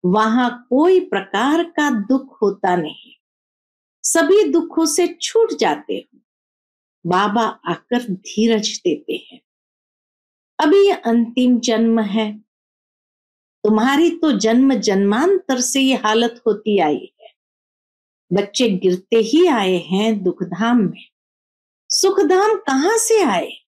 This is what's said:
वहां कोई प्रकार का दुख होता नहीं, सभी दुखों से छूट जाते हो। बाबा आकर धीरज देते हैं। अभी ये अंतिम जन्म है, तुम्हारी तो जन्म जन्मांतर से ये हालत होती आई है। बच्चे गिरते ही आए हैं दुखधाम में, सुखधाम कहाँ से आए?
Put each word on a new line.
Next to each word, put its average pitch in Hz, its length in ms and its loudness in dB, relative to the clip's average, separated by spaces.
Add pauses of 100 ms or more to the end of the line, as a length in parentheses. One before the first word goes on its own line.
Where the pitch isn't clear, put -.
वहां 220 440 2
कोई 311 500 2
प्रकार 247 640 -2
का 302 260 -4
दुख 254 520 -4
होता 196 340 -2
नहीं, 156 380 -8 (880)
सभी 330 460 2
दुखों 330 360 -2
से 349 360 -2
छूट 453 320 0
जाते - 400 -4
हो। - 260 -14 (880)
बाबा 202 380 0
आकर 214 680 -6
धीरज 214 720 -2
देते 151 300 -4
हैं। - 280 -14 (1160)
अभी 392 260 6
ये 403 60 4
अंतिम 233 680 0
जन्म 226 400 0
है, 214 400 -4 (1200)
तुम्हारी 262 480 2
तो 311 200 -2
जन्म 233 420 2
जन्मांतर 220 880 0
से 269 200 -2
ये 262 140 2
हालत 226 520 -2
होती 208 320 -2
आई 151 420 -2
है। - 60 -20 (1040)
बच्चे 202 360 -2
गिरते 185 480 -2
ही 311 300 2
आए 196 300 0
हैं 190 460 -2
दुखधाम 180 540 -2
में, 190 280 -2 (840)
सुखधाम 392 680 2
कहाँ 339 420 -2
से 440 260 2
आए? 185 260 -2 (180)